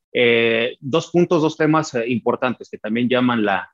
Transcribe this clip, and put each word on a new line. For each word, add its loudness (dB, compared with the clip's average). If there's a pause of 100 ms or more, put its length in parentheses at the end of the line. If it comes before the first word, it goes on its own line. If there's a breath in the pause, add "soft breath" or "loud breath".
(140)
eh, 0
dos -4
puntos, 2
dos -2
temas, 0
eh, -2
importantes -4
que -16
también -2
llaman 2
la, -2